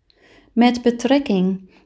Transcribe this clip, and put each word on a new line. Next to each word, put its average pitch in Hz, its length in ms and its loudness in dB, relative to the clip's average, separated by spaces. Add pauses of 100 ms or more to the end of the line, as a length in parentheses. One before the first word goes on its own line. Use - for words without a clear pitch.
(540)
Met 240 280 2
betrekking 233 880 -2 (160)